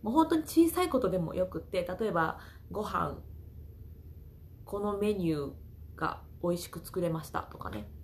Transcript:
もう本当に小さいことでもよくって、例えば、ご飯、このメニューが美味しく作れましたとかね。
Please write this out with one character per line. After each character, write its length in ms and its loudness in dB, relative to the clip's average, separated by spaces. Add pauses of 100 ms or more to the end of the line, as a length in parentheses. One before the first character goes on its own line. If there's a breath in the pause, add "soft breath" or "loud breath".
も 100 0
う 20 0
本 160 8
当 80 6
に 60 4
小 260 8
さ 140 2
い 60 2
こ 100 4
と 100 4
で 100 2
も 140 0
よ 140 2
く 120 -6
っ 20 -4
て、 240 -2 (140)
例 80 2
え 40 2
ば、 280 2 (320 loud breath)
ご 100 -2
飯、 360 0 (1500)
こ 160 -6
の 180 0
メ 160 4
ニ 140 2
ュ 200 2
ー 40 -8 (460)
が 240 -2 (200)
美 80 2
味 80 2
し 120 -6
く 140 -10
作 180 -4
れ 80 2
ま 140 -2
し 80 -12
た 120 -2
と 140 -14
か 120 -6
ね。 200 -8 (140)